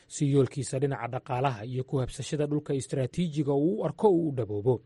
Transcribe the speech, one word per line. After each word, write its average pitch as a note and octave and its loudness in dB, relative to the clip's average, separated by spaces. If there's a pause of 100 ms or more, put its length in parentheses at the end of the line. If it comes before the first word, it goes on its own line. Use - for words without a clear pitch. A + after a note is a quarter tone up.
si C#3+ 0
yoolkiisa C3+ 2
dhinaca B2+ -2
dhaqaalaha B2 -2
iyo B2+ -4
ku C#3+ -2
habsashada C#3+ -4
dhulka D3 -2
istiraatiijiga C#3+ -2
uu E3 2
u G3+ -4
arko E3+ 2
uu E3+ 4
u C#3 -4
dhaboobo. A2 0 (120)